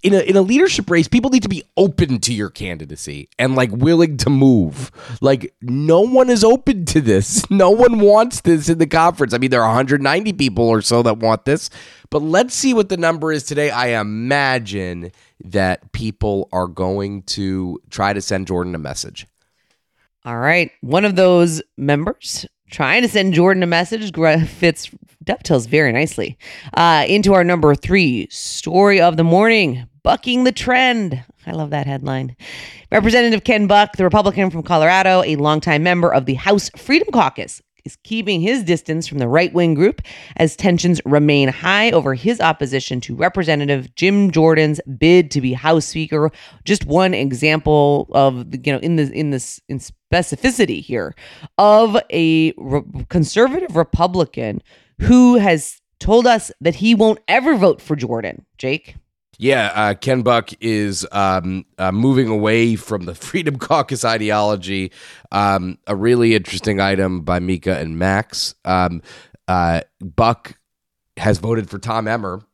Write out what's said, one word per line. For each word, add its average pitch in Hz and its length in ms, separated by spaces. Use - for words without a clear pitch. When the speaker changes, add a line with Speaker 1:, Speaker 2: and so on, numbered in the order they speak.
Speaker 1:
in 196 100
a, 190 60
in 185 160
a 196 60
leadership 247 480
race, 170 180
people 247 240
need 254 100
to 202 80
be 185 140
open 151 440
to 120 120
your 104 200
candidacy 76 760
and, 131 160
like, 127 160
willing 156 440
to 127 140
move. 127 640
Like, 135 400
no 147 400
one 254 280
is 226 140
open 226 420
to 156 160
this. 104 500
<laughs> 196 80
No 185 120
one 233 280
wants 214 420
this 165 280
in 165 80
the 160 100
conference. 160 460
I 120 40
mean, 127 120
there 123 140
are 110 80
a - 20
hundred 135 280
ninety 175 300
people 120 380
or 113 120
so 120 220
that 113 140
want 113 280
this, 147 240
but 151 120
let's 185 320
see 262 200
what 208 160
the 190 60
number 165 380
is 143 100
today. 147 260
I 120 300
imagine 104 1120
that 92 480
people 104 640
are 90 140
going 95 560
to 92 680
try 101 240
to 101 80
send 95 260
Jordan 90 280
a - 20
message. - 500
Speaker 2:
All 120 140
right. 156 340
One 165 240
of 202 100
those 175 460
members 143 680
trying 160 320
to 240 80
send 190 240
Jordan 185 300
a 175 40
message, 180 460
Gre-, 160 320
fits, - 440
dovetails 131 420
very 139 260
nicely, 120 460
uh, 165 320
into 196 260
our 185 100
number 165 320
three 151 540
story 190 720
of 170 160
the 165 60
morning, 170 640
bucking 247 400
the 254 80
trend. 233 720
I - 60
love 156 200
that 143 160
headline. 131 480
Representative 226 520
Ken 214 240
Buck, 208 300
the 190 60
Republican 196 460
from 165 140
Colorado, 185 600
a 156 120
longtime 151 480
member 175 300
of 127 120
the 131 100
House 196 420
Freedom - 340
Caucus, - 500
is - 180
keeping 208 380
his 226 220
distance 165 440
from 147 120
the 123 80
right-wing 165 460
group 160 280
as 160 200
tensions 175 500
remain 147 420
high 196 440
over 139 220
his 185 280
opposition 135 600
to 120 140
Representative 147 800
Jim 196 360
Jordan's 156 500
bid 165 340
to 143 100
be 127 120
House 151 320
Speaker. 156 460
Just 196 200
one 180 280
example 143 960
of, 135 360
you 143 80
know, 131 60
in 165 180
the, 143 160
in 147 180
this, - 380
in 131 100
specificity 180 1040
here 110 340
of 208 400
a 160 460
re-, - 520
conservative 254 680
Republican 165 840
who 247 380
has 185 420
told 233 280
us 233 320
that 160 160
he 226 180
won't 220 260
ever 262 260
vote 185 260
for 151 140
Jordan. 117 500
Jake? 139 380
Speaker 1:
Yeah, 117 320
uh, 104 200
Ken 127 280
Buck 117 280
is, 104 540
um, 95 520
uh, 92 160
moving 127 340
away 110 480
from 101 300
the 85 100
<laughs> - 0
Freedom 151 420
Caucus 139 460
ideology. 104 880
Um, 98 460
a 104 80
really 117 400
interesting 98 460
item 95 400
by 90 180
Mika 90 380
and 80 200
Max. 98 580
Um, 90 360
uh, 85 320
Buck 113 580
has 107 220
voted 110 320
for 101 100
Tom 113 260
Emmer 107 360